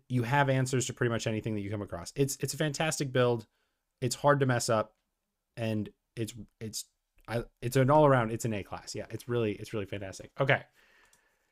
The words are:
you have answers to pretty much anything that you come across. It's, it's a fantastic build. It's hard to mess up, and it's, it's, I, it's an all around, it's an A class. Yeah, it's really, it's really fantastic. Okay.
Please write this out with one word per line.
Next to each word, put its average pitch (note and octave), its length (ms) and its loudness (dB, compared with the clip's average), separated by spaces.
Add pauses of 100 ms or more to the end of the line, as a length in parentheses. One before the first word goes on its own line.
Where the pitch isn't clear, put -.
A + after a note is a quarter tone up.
you B2 140 -2
have C3+ 260 2
answers C3 380 0
to - 60 -6
pretty B2 180 0
much A2+ 160 -4
anything A2 280 -2
that G#2 60 -4
you G2 100 -8
come G#2 100 -4
across. F#2 340 -10
It's, C#3 240 0
it's C3+ 140 -6
a C#3 40 -8
fantastic D3+ 540 -2
build. B2 360 2 (520)
It's B2 160 -2
hard C#3+ 240 4
to C3+ 80 4
mess B2 220 0
up, G#2+ 260 0 (600)
and A2 300 -2 (280)
it's, A2+ 180 -6 (260)
it's, A2 260 -10 (420)
I, A2+ 160 -4 (180)
it's B2 140 -4
an C3 160 6
all D3+ 160 8
around, B2 240 4
it's A#2 140 -4
an A2+ 100 -2
A F#2+ 80 -6
class. - 320 -12
Yeah, G#2 160 -8
it's A#2 180 -10
really, A#2 240 0
it's G2+ 200 -10
really G#2 120 -4
fantastic. G2 540 -10
Okay. C3+ 220 2 (920)